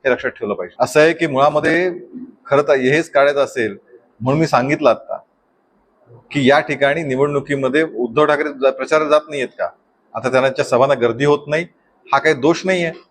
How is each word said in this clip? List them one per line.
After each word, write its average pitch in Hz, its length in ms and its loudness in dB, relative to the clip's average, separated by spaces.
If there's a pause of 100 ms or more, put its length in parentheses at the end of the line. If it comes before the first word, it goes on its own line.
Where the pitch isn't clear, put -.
हे 135 60 0
लक्षात 123 200 -2
ठेवलं 104 240 -8
पाहिजे. 90 240 -10
असं 127 220 2
आहे 160 120 6
की 165 140 -2
मुळामध्ये 151 640 0 (560)
खरं 143 160 2
तर 147 100 2
हेच 139 380 2
काढायचं 139 340 2
असेल 110 320 -4 (440)
म्हणून 135 200 0
मी 160 60 2
सांगितलं 135 440 2
आता - 280 -4 (1120)
की 139 180 0
या 143 120 6
ठिकाणी 147 420 -2
निवडणुकीमध्ये 139 800 -2 (140)
उद्धव 120 300 0
ठाकरे 147 220 0
जा-, 135 220 0
प्रचाराला 143 400 -2
जात 151 180 4
नाहीयेत 143 200 -6
का? 90 200 -6 (460)
आता 120 160 -6
त्यांच्या 131 340 0
सभांना 139 300 2
गर्दी 117 300 -2
होत 147 220 2
नाही, 156 200 -4 (460)
हा 139 60 2
काही 156 160 2
दोष 151 300 0
नाहीये. 175 280 -2 (180)